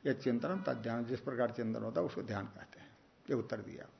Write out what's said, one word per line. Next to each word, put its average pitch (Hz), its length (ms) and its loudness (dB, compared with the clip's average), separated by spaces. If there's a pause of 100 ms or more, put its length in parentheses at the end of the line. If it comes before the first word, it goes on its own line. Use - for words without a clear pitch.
यह 135 60 6
चिंतन 135 540 2
तद्ध्यान, 117 380 0
जिस 123 160 -2
प्रकार 123 300 2
चिंतन 110 320 -2
होता 110 180 2
है 113 60 4
उसको - 160 -2
ध्यान 101 220 -2
कहते - 360 -12
हैं, - 100 -18 (400)
ये 139 60 4
उत्तर 110 200 0
दिया। 107 320 -8 (120)